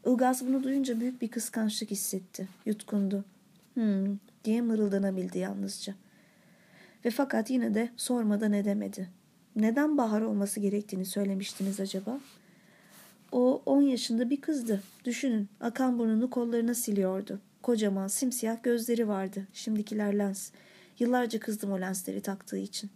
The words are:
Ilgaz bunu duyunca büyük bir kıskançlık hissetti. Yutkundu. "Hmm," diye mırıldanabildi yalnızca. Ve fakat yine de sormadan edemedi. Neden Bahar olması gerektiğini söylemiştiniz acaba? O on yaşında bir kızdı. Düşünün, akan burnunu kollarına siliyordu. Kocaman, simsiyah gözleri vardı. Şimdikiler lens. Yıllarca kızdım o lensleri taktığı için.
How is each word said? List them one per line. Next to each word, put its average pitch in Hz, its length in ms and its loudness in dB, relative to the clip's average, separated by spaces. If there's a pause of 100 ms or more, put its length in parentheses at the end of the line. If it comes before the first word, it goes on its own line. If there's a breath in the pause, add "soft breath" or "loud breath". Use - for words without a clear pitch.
Ilgaz 254 420 4
bunu 262 160 2
duyunca 262 360 0
büyük 247 220 -4
bir 226 60 -4
kıskançlık 220 640 -2
hissetti. 190 560 -6 (180)
Yutkundu. 202 600 -2 (480)
"Hmm," 202 440 2 (280)
diye 226 160 2
mırıldanabildi 196 800 0
yalnızca. 196 560 -6 (1080 loud breath)
Ve 240 40 2
fakat 226 400 0
yine 233 240 2
de 233 240 2
sormadan 214 560 2
edemedi. 202 560 -2 (460)
Neden 277 420 4
Bahar 214 240 4
olması 208 380 0
gerektiğini 202 460 -2
söylemiştiniz 196 760 -2
acaba? 196 400 -4 (1120 loud breath)
O 247 340 4
on 277 160 6
yaşında 247 480 2
bir 285 120 0
kızdı. 233 420 0 (220)
Düşünün, 226 440 0 (100)
akan 240 400 0
burnunu 226 300 2
kollarına 233 440 0
siliyordu. 196 680 -2 (220)
Kocaman, 202 460 0
simsiyah 226 560 -2
gözleri 233 440 2
vardı. 196 460 -4
Şimdikiler 208 640 -2
lens. 196 340 -2 (480 loud breath)
Yıllarca 240 400 2
kızdım 208 320 -4
o 185 100 -2
lensleri 190 400 -4
taktığı 196 360 -6
için. 196 380 -8